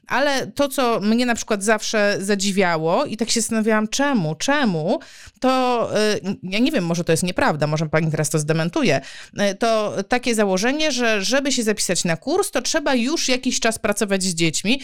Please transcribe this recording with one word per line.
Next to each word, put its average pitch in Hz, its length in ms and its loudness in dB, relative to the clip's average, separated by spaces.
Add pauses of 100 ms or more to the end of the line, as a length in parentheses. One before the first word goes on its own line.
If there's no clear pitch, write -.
Ale 269 400 0
to, 277 220 0
co 240 320 0
mnie 226 260 2
na 233 80 0
przykład 202 280 -4
zawsze 208 580 2
zadziwiało 190 840 2
i 220 120 -6
tak 233 140 -2
się 233 100 0
zastanawiałam, 220 480 0
czemu, 240 460 0
czemu, 226 640 0 (400)
to, 254 580 0
e, 214 220 2 (220)
ja 190 160 -4
nie 269 140 2
wiem, 196 120 0
może 170 200 -2
to 170 80 2
jest 160 100 0
nieprawda, 180 440 0
może 156 220 -2
pani 160 220 0
teraz 151 200 -2
to 160 80 0
zdementuje, 160 600 2 (380)
e, 202 160 0
to 214 400 0 (140)
takie 247 260 0
założenie, 226 580 0
że 226 300 0
żeby 269 300 0
się 240 100 0
zapisać 202 420 0
na 165 120 0
kurs, 381 340 -2
to 254 120 -2
trzeba 294 320 0
już 262 340 0
jakiś 262 320 0
czas 226 180 0
pracować 196 440 0
z 185 120 -2
dziećmi. 170 500 0